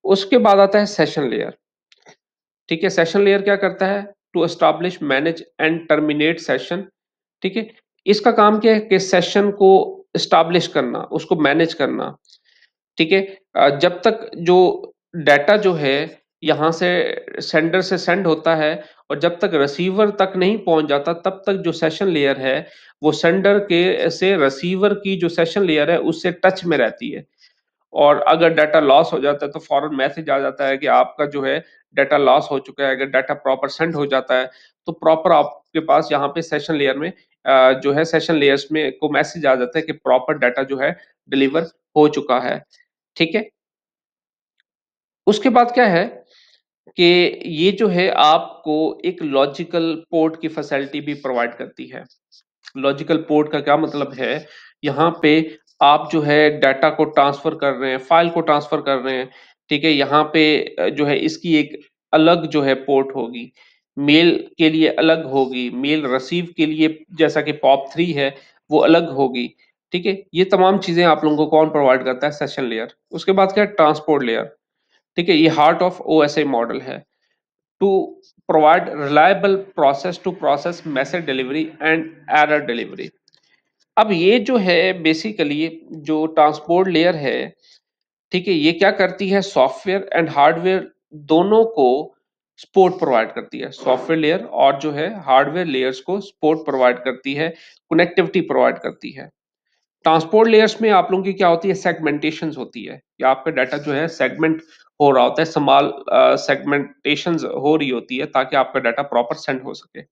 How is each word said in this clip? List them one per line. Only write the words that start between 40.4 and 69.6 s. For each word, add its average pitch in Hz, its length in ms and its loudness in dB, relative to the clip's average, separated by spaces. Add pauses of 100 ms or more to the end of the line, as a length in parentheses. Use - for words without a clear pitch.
जो 135 140 -6
है 151 200 -4 (320)
डिलीवर 139 380 0 (280)
हो 151 120 6
चुका 131 320 -2
है, 127 260 -6 (500)
ठीक 165 200 -2
है। 214 140 -4 (1800)
उसके 214 220 0
बाद 240 220 4
क्या 247 140 2
है 190 400 -2 (640)
कि 175 560 2
ये 170 260 0
जो 208 160 0
है 180 220 0
आपको 156 960 0
एक 180 160 -4
लॉजिकल 156 880 -4
पोर्ट 160 300 -2
की 160 60 -8
फैसिलिटी 143 540 -8
भी 147 120 -8
प्रोवाइड 120 400 -6
करती 127 340 -16
है। 131 160 -18 (760)
लॉजिकल 143 400 -2
पोर्ट 151 340 0
का 151 80 -4
क्या 147 180 2
मतलब 147 360 -4
है? 135 340 -6 (360)
यहाँ 156 380 -2
पे 156 360 2 (240)
आप 151 300 4
जो 160 100 0
है 147 380 2
डेटा 135 300 2
को 151 140 0
ट्रांसफर 147 520 0
कर 139 160 -2
रहे 131 200 -4
हैं, 131 60 -4
फाइल 170 320 2
को 170 120 -4
ट्रांसफर 147 400 -2
कर 139 160 -2
रहे 131 180 -6
हैं, 127 160 -8 (380)
ठीक 147 140 -2
है। 160 80 2
यहाँ 143 320 2 (100)
पे, 156 460 2
अ, 92 100 0
जो 147 160 -2
है 143 120 0
इसकी 160 400 -2
एक - 220 -4 (340)
अलग 160 320 4
जो 151 160 -2
है 135 120 0
पोर्ट 135 420 -2
होगी, 120 380 -10 (440)
मेल 151 600 2
के 160 120 2
लिए 156 200 2
अलग 160 360 0
होगी, 127 440 -4
मेल 143 360 -4
रिसीव 170 520 -4
के 160 80 2
लिए 156 480 -2
जैसा 151 280 0
कि 147 100 -6
पॉप 139 420 0
थ्री 170 180 -2
है 139 240 -4 (360)
वो 151 80 4
अलग 165 300 4
होगी, 123 460 -4 (360)